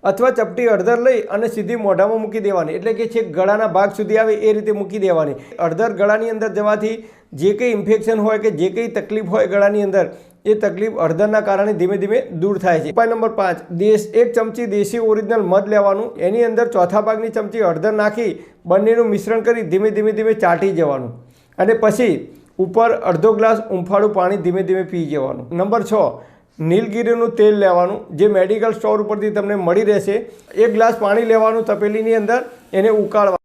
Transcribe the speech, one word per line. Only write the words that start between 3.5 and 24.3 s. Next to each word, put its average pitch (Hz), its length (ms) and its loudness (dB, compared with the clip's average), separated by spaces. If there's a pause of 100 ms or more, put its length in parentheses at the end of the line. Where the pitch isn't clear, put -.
ભાગ 196 240 0
સુધી 214 220 0
આવે 220 160 2
એ 214 180 2
રીતે 214 200 -2
મૂકી 202 300 -6
દેવાની. 160 360 0 (180)
હળદર 175 360 -2
ગળાની 214 400 0
અંદર 220 240 -4
જવાથી 214 380 0 (380)
જે 165 200 0
કંઈ 233 200 0
ઇન્ફેક્શન 214 520 0
હોય 214 140 0
કે 214 120 0
જે 170 180 -2
કંઈ 226 260 -4
તકલીફ 214 380 -4
હોય 214 180 0
ગળાની 202 360 2
અંદર, 190 180 2 (400)
એ 208 100 4
તકલીફ 208 420 -2
હળદરના 196 460 0
કારણે 202 300 0
ધીમે 180 240 0
ધીમે 196 200 0 (220)
દૂર 196 200 0
થાય 175 200 2
છે. 156 140 -6
ઉપાય 226 180 2
નંબર 226 240 -2
પાંચ, 180 240 -2 (220)
દેશ-, 214 320 4
એક 233 200 2
ચમચી 226 380 -2
દેશી 208 320 -2
ઓરિજિનલ 220 400 0
મધ 196 260 0
લેવાનું, 202 400 2 (100)
એની 220 280 2
અંદર 233 220 0
ચોથા 190 340 0
ભાગની 220 320 -4
ચમચી 214 320 -2
હળદર 170 260 0
નાખી 208 380 -2 (340)
બંનેનું 214 480 2
મિશ્રણ 220 320 -2
કરી 233 220 0
ધીમે 190 240 0
ધીમે 214 220 0
ધીમે 220 220 0
ચાટી 190 380 0
જવાનું 139 380 -2 (460)
અને 214 180 2
પછી 226 380 2 (440)
ઉપર 208 320 2 (140)
અડધો 185 340 2
ગ્લાસ 220 300 2
હૂંફાળું 202 500 0
પાણી 185 280 0